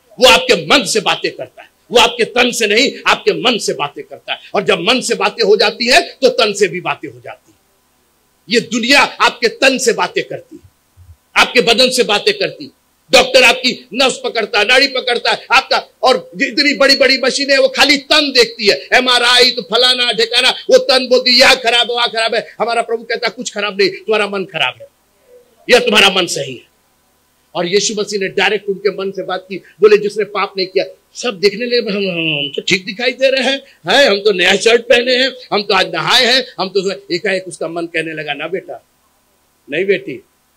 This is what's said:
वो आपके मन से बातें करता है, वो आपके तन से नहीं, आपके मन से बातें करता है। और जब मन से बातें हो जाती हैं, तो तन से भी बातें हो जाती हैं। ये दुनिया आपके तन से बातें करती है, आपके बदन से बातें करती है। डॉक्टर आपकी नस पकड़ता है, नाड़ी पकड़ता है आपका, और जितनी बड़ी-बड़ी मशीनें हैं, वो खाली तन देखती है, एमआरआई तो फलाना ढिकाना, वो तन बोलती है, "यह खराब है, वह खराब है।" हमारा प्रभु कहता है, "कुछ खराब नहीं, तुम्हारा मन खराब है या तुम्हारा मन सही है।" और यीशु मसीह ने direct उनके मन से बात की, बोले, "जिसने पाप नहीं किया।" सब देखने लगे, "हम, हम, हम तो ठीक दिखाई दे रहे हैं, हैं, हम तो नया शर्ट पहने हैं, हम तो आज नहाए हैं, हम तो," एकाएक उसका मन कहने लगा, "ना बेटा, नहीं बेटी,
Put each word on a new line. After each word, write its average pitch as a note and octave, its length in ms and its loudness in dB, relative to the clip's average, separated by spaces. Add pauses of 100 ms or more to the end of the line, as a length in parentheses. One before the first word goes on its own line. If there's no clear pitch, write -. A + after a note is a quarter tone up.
(200)
वो - 100 6
आपके A3+ 360 2
मन A#3+ 180 2
से G3 160 -2
बातें E3 320 -2
करता - 300 -16
है, - 80 -20 (220)
वो A#3 80 4
आपके A#3 260 2
तन B3 260 0
से G#3+ 160 -2
नहीं, A3+ 240 2 (160)
आपके G3 260 0
मन G3+ 240 0
से F#3 160 -4
बातें D3 300 -8
करता C#3 300 -14
है। - 60 -8 (140)
और G3 100 -2
जब F#3 160 0
मन A3+ 220 0
से - 140 -4
बातें G3+ 280 -2
हो G3+ 120 4
जाती G#3+ 300 -2
हैं, C#4 240 2
तो B3+ 200 0
तन A#3 240 0
से G3+ 140 2
भी F3 140 -8
बातें C#3+ 280 -8
हो A#2+ 100 -18
जाती A2+ 320 -20
हैं। G2+ 60 -20 (920)
ये A3+ 100 2
दुनिया A#3+ 420 2
आपके A3+ 460 -2
तन C4+ 300 0
से A3 160 0
बातें F3 300 -4
करती - 400 -14
है, - 60 -20 (680)
आपके A#3 260 2
बदन A#3 280 2
से B3 140 0
बातें G3+ 300 0
करती E3+ 320 -8
है। - 60 -20 (400)
डॉक्टर B3+ 320 4
आपकी B3 500 0
नस B3 300 -2
पकड़ता A3+ 360 -4
है, G#3 60 2
नाड़ी C4 220 4
पकड़ता B3+ 440 -2
है - 200 -4
आपका, A#3+ 360 0 (160)
और - 320 0
जितनी C4+ 380 -2
बड़ी-बड़ी C4+ 500 2
मशीनें C4+ 300 -2
हैं, C#4 80 4
वो C4 60 4
खाली C#4 300 2
तन D4 340 0
देखती A#3 360 0
है, D#3+ 260 0
एमआरआई B3 580 2
तो B3 100 -6
फलाना B3 500 0
ढिकाना, A#3 380 0
वो B3 280 2
तन B3+ 300 2
बोलती B3 240 2
है, A#3+ 60 2
"यह C4 160 6
खराब A#3+ 380 0
है, A#3+ 60 -4
वह A#3+ 100 0
खराब A3+ 280 -2
है।" - 240 -6
हमारा A#3 220 0
प्रभु A3+ 220 -6
कहता A#3 240 -6
है, A3 80 -4
"कुछ - 180 -10
खराब G3+ 240 -6
नहीं, G3 120 2
तुम्हारा G#3+ 380 -2
मन G3 180 -6
खराब C3+ 360 -4
है - 60 -20 (840)
या A#3+ 100 6
तुम्हारा G3+ 300 2
मन F#3 160 0
सही C#3 280 -6
है।" - 140 -20 (880)
और F3 120 -2
यीशु G3 280 0
मसीह G3+ 240 -4
ने F#3+ 80 -4
direct G3 420 -2
उनके G3 200 -2
मन F#3+ 220 -4
से F#3 120 -8
बात F3+ 260 -6
की, F#3+ 80 -10
बोले, G#3 400 4
"जिसने G#3 260 -4
पाप G3 340 -6
नहीं F#3 100 -4
किया।" F#3 180 -2 (300)
सब A3 240 -8
देखने G3+ 260 0
लगे, A#3+ 120 -2
"हम, G#3+ 200 -2
हम, E3 400 -4
हम C#3+ 180 -6
तो G#3 60 -6
ठीक F#3+ 240 -2
दिखाई A#3+ 260 -4
दे C4 180 0
रहे C4 140 0
हैं, C#4 180 -2 (300)
हैं, C4 180 4
हम G3+ 100 0
तो G#3 120 2
नया F#3 240 2
शर्ट A3+ 260 4
पहने A#3+ 340 2
हैं, B3+ 160 0 (220)
हम G3+ 100 -2
तो G#3 100 -2
आज F#3 200 0
नहाए G3+ 320 0
हैं, B3 200 0 (140)
हम F#3+ 100 -4
तो," F#3+ 220 -4
एकाएक F#3 560 -6
उसका E3 200 -10
मन E3+ 180 -8
कहने D#3+ 280 -6
लगा, D3+ 200 -8
"ना D3 140 -8
बेटा, E3+ 380 -12 (840)
नहीं E3+ 140 -2
बेटी, D#3 380 -4 (340)